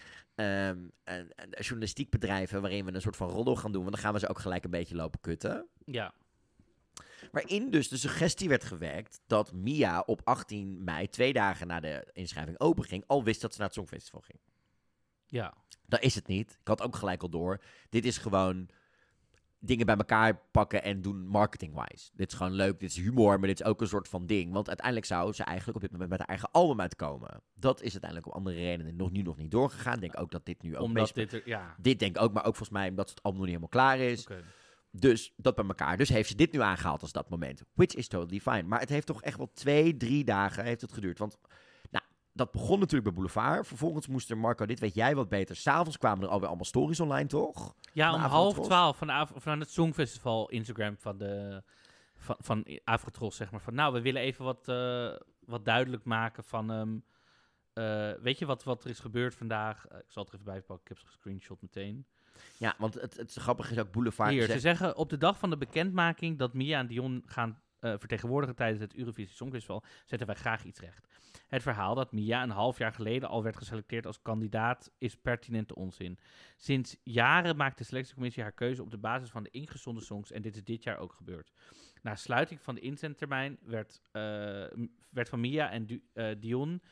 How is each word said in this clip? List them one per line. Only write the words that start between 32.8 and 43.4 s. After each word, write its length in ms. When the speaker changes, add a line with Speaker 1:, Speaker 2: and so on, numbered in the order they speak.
Speaker 1:
omdat 200
het 140
album 180
nog 80
niet 100
helemaal 280
klaar 120
is. 240
Speaker 2:
Oké. 200
Speaker 1:
Dus 460
dat 180
bij 100
elkaar. 320
Dus 120
heeft 200
ze 60
dit 160
nu 100
aangehaald 400
als 100
dat 180
moment. 340
Which 200
is 140
totally 320
fine. 240
Maar 160
het 100
heeft 160
toch 160
echt 160
wel 160
twee, 440
drie 260
dagen 400
heeft 180
het 120
geduurd. 260
Want, 180
nou, 140
dat 180
begon 280
natuurlijk 240
bij 100
Boulevard. 540